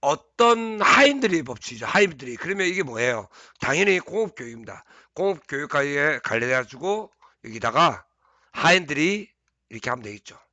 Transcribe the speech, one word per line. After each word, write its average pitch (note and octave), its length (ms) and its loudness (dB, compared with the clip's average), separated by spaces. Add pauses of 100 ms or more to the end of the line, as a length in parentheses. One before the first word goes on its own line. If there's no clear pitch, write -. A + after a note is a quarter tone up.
어떤 A3+ 760 2
하인들이 A3+ 600 4
법칙이죠. A#2 460 -10
하인들이. C3+ 480 0
그러면 F#3 320 -2
이게 F#3 160 -2
뭐예요? A#2 440 -2 (320)
당연히 F#3 400 2
공업교육입니다. A#2 840 -8 (280)
공업교육과에 C#3+ 1040 -2
관련해가지고 B2+ 920 -2 (340)
여기다가 A#2 600 0 (460)
하인들이 E3+ 840 0 (360)
이렇게 A2+ 200 -10
하면 B2 140 -6
되겠죠. G#2 360 -18 (140)